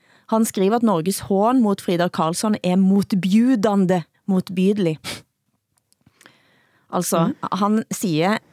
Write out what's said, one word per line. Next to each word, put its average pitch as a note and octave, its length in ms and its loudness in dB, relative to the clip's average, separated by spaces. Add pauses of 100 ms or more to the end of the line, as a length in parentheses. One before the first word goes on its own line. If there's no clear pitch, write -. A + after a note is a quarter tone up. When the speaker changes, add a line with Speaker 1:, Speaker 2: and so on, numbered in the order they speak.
(280)
Speaker 1:
han A3 180 2
skriver G3+ 300 0
at A#3 60 0
Norges F#3+ 380 0
hån A3 420 2
mot G3+ 180 0
Frida F3 280 0
Karlsson F3 540 -2
er F3+ 140 0
motbjudande, G3 1300 2 (240)
motbydelig. F#3 720 0 (1900)
Altså, F3+ 260 -2
Speaker 2:
Mm. F#3 240 0
Speaker 1:
han G#3 500 -2
sier, F3+ 480 -2 (140)